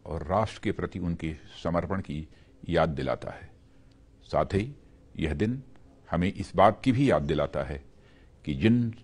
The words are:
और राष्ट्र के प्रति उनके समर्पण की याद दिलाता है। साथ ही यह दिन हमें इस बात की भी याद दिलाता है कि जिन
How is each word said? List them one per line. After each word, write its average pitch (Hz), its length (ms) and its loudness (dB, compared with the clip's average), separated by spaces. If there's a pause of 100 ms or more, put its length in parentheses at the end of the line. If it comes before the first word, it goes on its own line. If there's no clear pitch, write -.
और 78 180 -8
राष्ट्र 98 400 -2
के 104 80 -2
प्रति 87 280 -6
उनके 82 360 -4 (280)
समर्पण 87 380 -2
की 76 260 -8 (420)
याद 82 200 4
दिलाता 65 420 -4
है। - 180 -16 (720)
साथ 73 220 0
ही 113 280 -2 (460)
यह 78 140 0
दिन 113 280 -2 (500)
हमें 90 220 2
इस - 220 -8
बात 185 280 8
की 131 80 4
भी 127 200 4
याद 76 100 4
दिलाता 73 420 0
है 69 200 -8 (640)
कि 76 80 -2
जिन 113 400 2 (100)